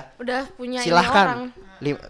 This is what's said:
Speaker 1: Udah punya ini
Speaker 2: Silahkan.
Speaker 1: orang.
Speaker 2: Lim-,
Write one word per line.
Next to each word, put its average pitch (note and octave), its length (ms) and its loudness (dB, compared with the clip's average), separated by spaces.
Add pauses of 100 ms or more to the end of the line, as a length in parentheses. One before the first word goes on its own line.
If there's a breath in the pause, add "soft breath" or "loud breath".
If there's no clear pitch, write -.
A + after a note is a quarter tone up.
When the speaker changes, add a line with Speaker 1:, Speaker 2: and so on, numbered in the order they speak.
(180)
Speaker 1:
Udah B3 220 -4 (120)
punya B3 280 -8
ini B3 80 -4
Speaker 2:
Silahkan. G3 400 4
Speaker 1:
orang. A#3+ 120 -4 (380)
Speaker 2:
Lim-, C#3+ 320 -6